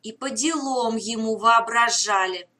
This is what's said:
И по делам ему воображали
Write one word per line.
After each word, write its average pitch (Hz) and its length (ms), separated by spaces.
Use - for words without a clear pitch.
И 220 100
по 269 160
делам 262 680
ему 220 400
воображали 226 1120